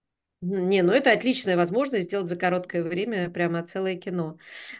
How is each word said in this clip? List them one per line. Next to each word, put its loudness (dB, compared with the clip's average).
Мгм. -2
Не, 4
ну 6
это 4
отличная 2
возможность 0
сделать -4
за -4
короткое -2
время -2
прямо -2
целое -4
кино. -6